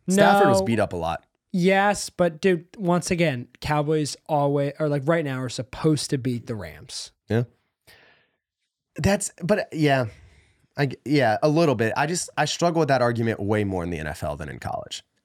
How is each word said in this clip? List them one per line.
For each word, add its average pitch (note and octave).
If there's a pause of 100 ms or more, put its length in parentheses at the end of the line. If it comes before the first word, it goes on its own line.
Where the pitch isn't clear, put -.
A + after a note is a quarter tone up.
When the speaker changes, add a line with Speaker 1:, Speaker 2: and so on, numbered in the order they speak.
Speaker 1:
Stafford G2+
was G2
Speaker 2:
No. F#2+
Speaker 1:
beat A2+
up G2+
a F#2
lot. E2 (280)
Speaker 2:
Yes, G3
but E3+
dude, F3 (120)
once F3
again, D#3 (120)
Cowboys D3+ (120)
always, C#3+
or, D#3
like, C#3+
right E3
now, C3
are B2+
supposed -
to D3
beat A#2+
the A#2+
Rams. E2+ (180)
Speaker 1:
Yeah. A2 (1500)
That's, G3 (120)
but F#3
yeah, C#3 (720)
I C#3+
g-, B2
yeah, A#2+
a D3+
little D3+
bit. A2+
I C#3+
just, E3+
I D3
struggle E3
with D3+
that C3+
argument A#2
way G#2
more F#2+
in E2+
the E2
N D#2
F D2
L D2
than D2+
in A#1+
college. - (220)